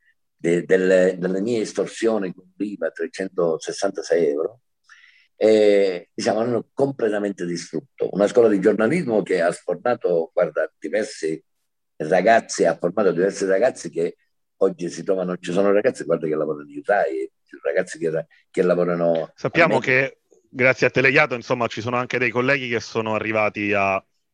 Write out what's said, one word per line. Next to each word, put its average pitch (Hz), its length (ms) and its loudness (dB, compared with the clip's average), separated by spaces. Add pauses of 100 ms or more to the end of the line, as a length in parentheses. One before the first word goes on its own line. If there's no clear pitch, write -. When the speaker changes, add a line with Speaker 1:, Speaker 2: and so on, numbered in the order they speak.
(360)
Speaker 1:
de-, 85 280 0
delle, 92 540 4
delle 92 220 -2
mie 113 220 -2
estorsioni 101 720 -4
con - 240 -20
l'I 101 200 -6
V 85 60 -10
A, 80 80 -2
trecentosessantasei 85 1400 -2
euro, 82 320 -4 (760)
eh, 101 760 4
diciamo, 107 260 -2
hanno 117 320 -2
completamente 104 720 -2
distrutto. 82 680 -6
Una 98 160 4
scuola 117 200 6
di 101 120 2
giornalismo 110 600 2
che 90 200 0
ha 85 80 2
sfornato, 87 840 -2
guarda, 80 460 0
diversi 80 640 -6 (540)
ragazzi, 92 680 2
ha 82 120 2
formato 92 340 0
diversi 92 360 -2
ragazzi 95 440 0
che 82 260 -4 (420)
oggi 87 300 0
si 85 140 -10
trovano, 90 360 -2
ci 87 140 -8
sono 98 200 2
ragazzi, 104 320 0
guarda, 78 240 -2
che 78 80 -4
lavorano 73 340 -6
in 71 140 -14
rai, 73 440 0 (340)
ragazzi 90 360 -4
che, 80 280 -4 (240)
che 92 120 0
lavorano 87 720 0
Speaker 2:
Sappiamo 156 420 0
Speaker 1:
al 127 40 0
metro. 131 120 -2
Speaker 2:
che 131 260 0 (300)
grazie 127 380 2
a 123 40 0
Teleiato, 135 440 2
insomma, 120 320 -2
ci 113 140 -8
sono 123 160 -4
anche 123 220 -4
dei 123 120 0
colleghi 127 380 0
che 117 120 -2
sono 110 340 -4
arrivati 104 580 0
a 98 320 0 (300)